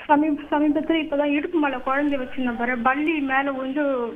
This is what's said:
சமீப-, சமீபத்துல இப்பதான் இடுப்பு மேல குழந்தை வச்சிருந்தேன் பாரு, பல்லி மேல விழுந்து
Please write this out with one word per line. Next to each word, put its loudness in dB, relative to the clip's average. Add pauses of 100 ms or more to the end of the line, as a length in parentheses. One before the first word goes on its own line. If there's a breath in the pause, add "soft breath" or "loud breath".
சமீப-, 2
சமீபத்துல 2
இப்பதான் 0
இடுப்பு 0
மேல 0
குழந்தை 0
வச்சிருந்தேன் -4
பாரு, -2
பல்லி 2
மேல 0
விழுந்து -2